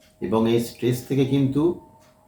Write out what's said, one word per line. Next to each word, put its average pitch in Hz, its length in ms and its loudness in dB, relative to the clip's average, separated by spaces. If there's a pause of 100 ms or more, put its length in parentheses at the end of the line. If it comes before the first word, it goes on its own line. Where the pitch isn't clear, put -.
(220)
এবং 113 300 0
এই 117 80 4
স্ট্রেস 123 480 -4
থেকে 135 180 2
কিন্তু, 139 540 0 (480)